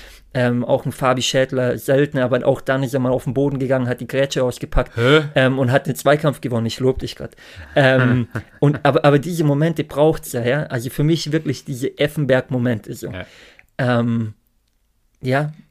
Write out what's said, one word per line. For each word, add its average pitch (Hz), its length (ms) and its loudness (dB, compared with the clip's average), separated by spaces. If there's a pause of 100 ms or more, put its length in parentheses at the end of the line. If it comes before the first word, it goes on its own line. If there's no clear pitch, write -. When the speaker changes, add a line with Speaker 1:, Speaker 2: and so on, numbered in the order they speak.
(320)
Speaker 1:
ähm, 123 320 0
auch 131 200 0
ein 135 80 -4
Fabi 131 300 0
Schädler, 127 560 0
selten, 143 400 0
aber 127 280 0
auch 135 140 2
dann 135 220 -2
ist 123 120 -6
er 131 60 0
mal 127 120 0
auf 131 120 -2
den 127 100 -4
Boden 139 240 0
gegangen, 127 300 0
hat 123 120 -4
die 120 60 -10
Grätsche 135 360 -2
ausgepackt, - 540 -2
Speaker 2:
Hä? 139 280 4 (100)
Speaker 1:
ähm, 131 240 2
und 127 140 2
hat 135 160 2
den 131 80 -4
Zweikampf 147 440 2
gewonnen. 113 260 -2
Ich 110 140 -6
lob 127 200 0
dich - 160 -8
grad. - 200 -16 (380)
Ähm, 127 540 4 (160)
Speaker 2:
<laughs> - 160 -20
Speaker 1:
und, 147 240 2
aber, 139 200 2
aber 143 140 6
diese 165 260 -2
Momente 147 400 0
braucht's 156 480 0
ja, 120 100 -4
ja. 131 220 0
Also 127 260 -6
für 147 140 -2
mich 151 280 0
wirklich 147 320 -4
diese 131 340 -6
Effenberg-Momente 131 960 0
so. - 160 -10
Speaker 2:
Ja. 92 160 -10 (520)
Speaker 1:
Ähm, 117 560 0 (840)
ja. 139 320 -2 (180)